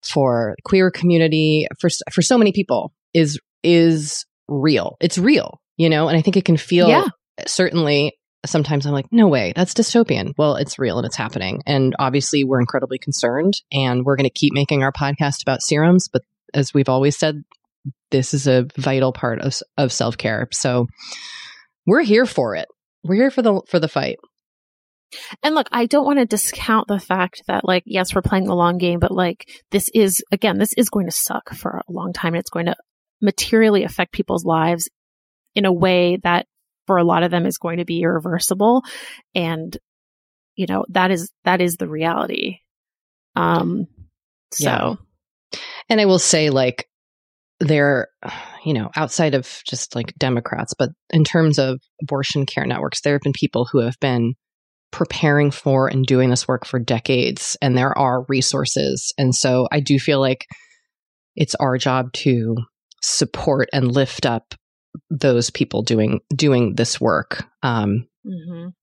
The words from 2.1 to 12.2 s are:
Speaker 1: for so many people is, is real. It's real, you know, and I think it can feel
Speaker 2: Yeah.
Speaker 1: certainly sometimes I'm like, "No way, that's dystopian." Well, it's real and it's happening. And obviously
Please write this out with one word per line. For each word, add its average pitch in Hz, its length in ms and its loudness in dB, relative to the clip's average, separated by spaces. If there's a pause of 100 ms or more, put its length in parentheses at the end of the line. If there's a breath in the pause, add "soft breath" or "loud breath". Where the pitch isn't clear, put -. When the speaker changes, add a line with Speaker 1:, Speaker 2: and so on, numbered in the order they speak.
Speaker 1:
for - 100 0
so 247 160 4
many 214 140 4
people 143 420 -2 (200)
is, 151 260 2 (240)
is 165 600 2 (240)
real. 139 500 0
It's 170 180 0
real, 233 440 0 (160)
you 165 120 4
know, 156 200 2
and 165 80 4
I 156 40 4
think 185 140 2
it 190 80 2
can 165 140 4
feel 175 320 4
Speaker 2:
Yeah. 330 160 6 (420)
Speaker 1:
certainly 151 680 0 (280)
sometimes 143 400 0
I'm 147 60 -2
like, 139 220 -2
"No 220 160 8
way, 110 260 0
that's 180 180 0
dystopian." 214 640 2
Well, 151 200 2
it's - 200 -4
real 117 200 -2
and 120 80 -2
it's 117 100 -8
happening. 95 500 -6
And 135 320 2
obviously 139 460 0